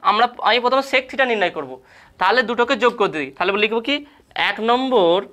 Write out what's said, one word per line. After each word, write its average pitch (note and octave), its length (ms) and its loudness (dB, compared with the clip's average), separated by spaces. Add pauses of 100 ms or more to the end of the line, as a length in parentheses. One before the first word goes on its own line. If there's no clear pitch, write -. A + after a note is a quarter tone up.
আমরা, G#3+ 160 4 (220)
আমি A#3 180 4
প্রথমে C4 260 2
sec C4 180 2
theta C4 220 0
নির্ণয় F#3 260 0
করব। C3+ 140 -10 (480)
তাহলে G3+ 200 2 (100)
দুটোকে A#3+ 340 0
যোগ A#3+ 160 4
করে F#3+ 160 2
দিই, C#3 200 -4
তাহলে F3+ 160 -2 (120)
লিখব A3 140 -2 (100)
কি C#4+ 80 -2 (540)
এক G3+ 80 -6 (120)
নম্বর A#3+ 460 2 (180)